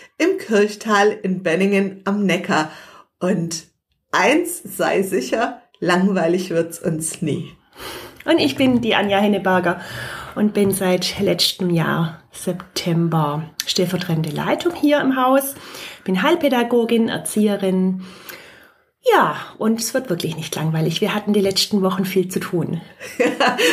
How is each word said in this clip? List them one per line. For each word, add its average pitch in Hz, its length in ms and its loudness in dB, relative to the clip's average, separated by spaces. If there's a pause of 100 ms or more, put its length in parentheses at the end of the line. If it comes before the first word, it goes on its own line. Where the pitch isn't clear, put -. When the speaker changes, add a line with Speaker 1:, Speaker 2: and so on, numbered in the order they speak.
(180)
Speaker 1:
im 339 180 2
Kirchtal 208 880 2
in 185 220 -2
Benningen 190 640 0
am 202 200 0
Neckar. 156 460 0 (480)
Und 170 480 -2 (420)
eins 247 540 2
sei - 380 0
sicher, 247 600 -2 (160)
langweilig 180 720 2
wird's 165 300 -2
uns 160 420 -4
nie. - 300 -4 (720)
Speaker 2:
Und 330 160 4
ich 277 160 0
bin 254 240 4
die 226 160 0
Anja 202 240 2
Henneberger 185 600 2 (540)
und 208 200 0
bin 196 180 2
seit 185 480 0
letztem 180 500 0
Jahr 160 600 0
September 165 1160 -2 (180)
stellvertretende 170 640 -2
Leitung 208 440 -2
hier 294 260 2
im 262 140 2
Haus. 262 400 2 (480)
Bin 190 220 0
Heilpädagogin, 240 840 2
Erzieherin. 190 960 0 (1120)
Ja, 165 220 2 (200)
und 226 240 0
es - 140 -6
wird 262 160 -2
wirklich 165 260 -4
nicht - 180 -8
langweilig. 160 460 0
Wir 208 140 0
hatten 208 180 -2
die 208 80 4
letzten 190 400 0
Wochen 185 240 0
viel 185 240 0
zu - 100 -4
tun. 165 440 -4 (360)
Speaker 1:
<laughs> 240 40 2 (500)